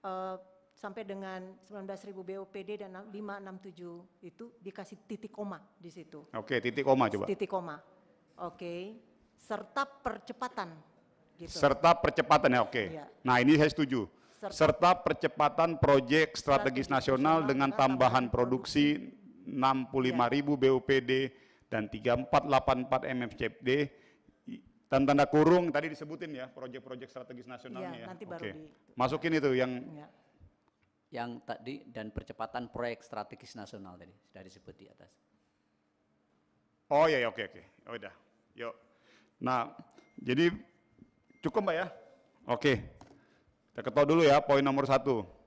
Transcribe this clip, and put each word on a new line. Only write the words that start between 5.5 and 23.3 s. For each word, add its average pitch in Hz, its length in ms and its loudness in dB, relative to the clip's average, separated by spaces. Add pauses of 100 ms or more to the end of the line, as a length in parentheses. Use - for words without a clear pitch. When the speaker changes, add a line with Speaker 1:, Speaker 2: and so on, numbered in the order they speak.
Speaker 1:
di 165 160 -20
situ. 151 400 -20
Speaker 2:
Oke, 113 260 -2
titik 120 240 -2
koma 131 300 4
coba. 101 160 -2
Speaker 1:
Titik 196 240 -4
koma. 170 240 -8 (640)
Oke, 175 540 -12 (400)
serta - 480 -8
percepatan 220 920 -10 (640)
gitu. 170 160 -16
Speaker 2:
Serta 151 420 4
percepatan 151 640 4
ya, - 60 4
oke. 113 240 -2
Speaker 1:
Iya. 147 180 -12 (160)
Speaker 2:
Nah, 127 160 2
ini 147 220 6
saya 151 80 6
setuju. 131 400 -2 (340)
Speaker 1:
Serta 196 160 -10
Speaker 2:
Serta 156 400 4
percepatan 156 800 0
proyek 143 560 4
strategis - 80 -8
Speaker 1:
Strategis 139 480 2
Speaker 2:
nasional 139 560 2
Speaker 1:
nasional - 0 -
Speaker 2:
dengan 135 240 2
Speaker 1:
dengan - 80 -4
Speaker 2:
tambahan 127 480 4
Speaker 1:
tambahan 113 80 -4
Speaker 2:
produksi 131 640 2
Speaker 1:
produksi. - 560 -14
Speaker 2:
enam 131 320 2
puluh 131 240 0
lima 120 160 2
ribu 143 320 0
Speaker 1:
Iya. 131 80 2
Speaker 2:
B 131 80 6
O 127 80 2
P - 160 -6
D 123 140 -2 (580)
dan 107 160 -4
tiga 120 320 0
empat 143 320 0
delapan 131 320 4
empat 131 240 -2
M 131 160 -4
S 117 160 -6